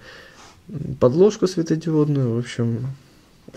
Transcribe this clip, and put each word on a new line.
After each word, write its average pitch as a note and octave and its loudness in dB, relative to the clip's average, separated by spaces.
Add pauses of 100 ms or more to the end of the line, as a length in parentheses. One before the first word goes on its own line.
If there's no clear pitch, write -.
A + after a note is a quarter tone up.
(680)
м, C#3 -8
подложку F#3 4
светодиодную. D3+ 0
В - 0
общем, A#2+ -4 (680)